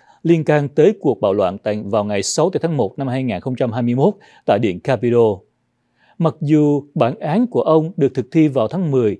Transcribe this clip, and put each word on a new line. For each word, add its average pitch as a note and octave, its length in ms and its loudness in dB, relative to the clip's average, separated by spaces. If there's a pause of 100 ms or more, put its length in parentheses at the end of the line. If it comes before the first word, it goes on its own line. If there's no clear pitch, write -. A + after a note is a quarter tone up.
(220)
liên E3 220 2
can D3 240 0
tới F#3 320 2
cuộc B2+ 200 -2
bạo G2 120 2
loạn G2 260 0
tại, G#2+ 260 -4
vào G#2 200 -2
ngày G#2 180 -4
sáu D#3+ 280 -2 (120)
tháng E3 140 -2
một G#2+ 220 -2
năm C3+ 100 -6
hai C3 140 -4
nghìn G#2 180 -4
không B2+ 160 -6
trăm A#2+ 160 -2
hai B2 100 -4
mươi A#2+ 120 0
mốt G3+ 200 2 (320)
tại G#2 120 2
Điện F#2+ 220 -2
Capitol. A#2 580 2 (800)
Mặc D#3+ 220 0
dù D3 420 2 (120)
bản B2 240 0
án F#3 280 -2
của A#3+ 160 -2
ông D#3+ 340 0
được C#3 180 0
thực B2+ 180 -4
thi D#3 160 4
vào B2 200 0
tháng F3 220 -4
mười A#2 300 0